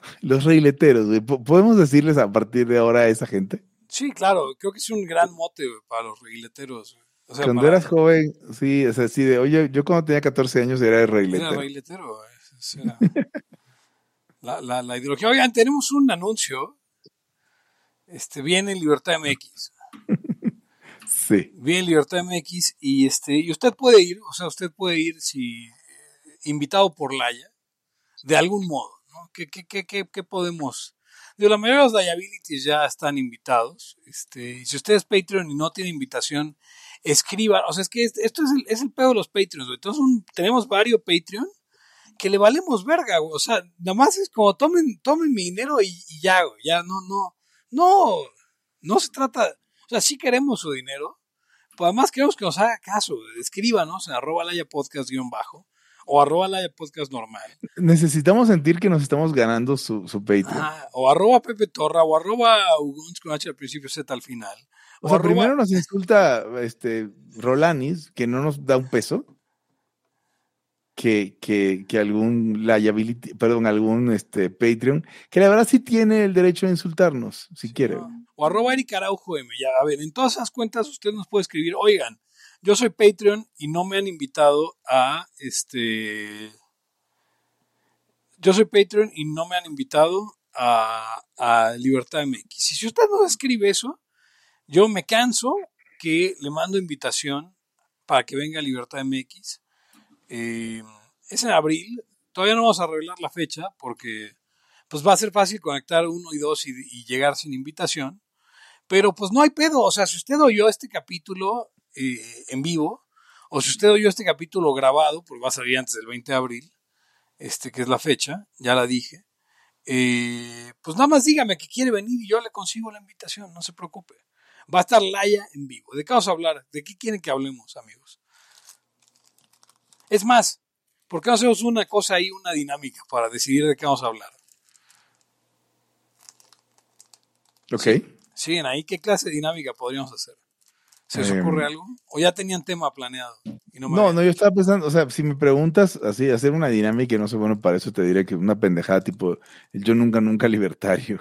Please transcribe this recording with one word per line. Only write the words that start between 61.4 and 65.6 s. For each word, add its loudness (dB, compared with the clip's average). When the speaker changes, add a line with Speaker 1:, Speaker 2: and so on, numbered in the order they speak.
Speaker 2:
Pepe -4
Torra, 0
o 4
arroba 2
Ugons -10
con -10
H -8
al -12
principio, -16
Z -12
al -8
final. -14
Speaker 1:
O -10
Speaker 2:
O -2
Speaker 1:
sea, 6
Speaker 2:
arroba 2
Speaker 1:
primero 2
nos 0